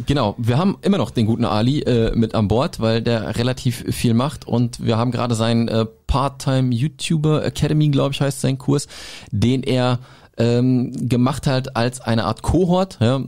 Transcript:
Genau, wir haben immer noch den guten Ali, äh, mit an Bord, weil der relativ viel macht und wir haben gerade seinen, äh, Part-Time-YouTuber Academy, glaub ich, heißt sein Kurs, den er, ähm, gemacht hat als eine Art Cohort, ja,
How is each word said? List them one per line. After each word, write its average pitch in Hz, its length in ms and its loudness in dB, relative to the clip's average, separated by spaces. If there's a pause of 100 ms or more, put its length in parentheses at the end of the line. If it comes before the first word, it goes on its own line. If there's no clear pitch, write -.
Genau, 131 320 0
wir 120 220 0
haben 190 240 0
immer - 160 2
noch 110 120 -2
den 120 140 0
guten 113 220 0
Ali, 117 340 0
äh, 113 340 0
mit 113 200 0
an 107 140 2
Bord, 120 320 0
weil 113 200 0
der 110 380 -2
relativ 123 500 -2
viel 123 240 0
macht 123 340 0
und 120 380 -2
wir 117 140 2
haben 123 120 0
gerade 117 240 -2
seinen, 117 340 0
äh, 110 180 0 (200)
Part-Time-YouTuber 135 1400 0
Academy, 151 440 2
glaub 139 240 2
ich, - 80 -4
heißt 139 220 -2
sein 135 160 0
Kurs, 143 280 0 (440)
den 117 320 2
er, 123 360 0 (420)
ähm, 123 680 2
gemacht 123 400 0
hat 131 260 -2
als 117 260 -2
eine 113 240 0
Art 107 180 -4
Cohort, 185 580 2
ja, 123 280 2